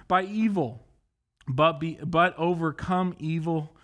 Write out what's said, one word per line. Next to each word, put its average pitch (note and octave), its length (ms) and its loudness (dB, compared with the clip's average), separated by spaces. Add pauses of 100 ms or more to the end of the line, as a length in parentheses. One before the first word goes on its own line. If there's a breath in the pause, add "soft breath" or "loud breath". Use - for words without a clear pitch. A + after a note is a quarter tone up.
by F#3 160 4
evil, G3 640 -2 (600)
but D3+ 260 2
be, D#3+ 220 -6
but F3 420 2
overcome F3 840 -2
evil D#3+ 640 -4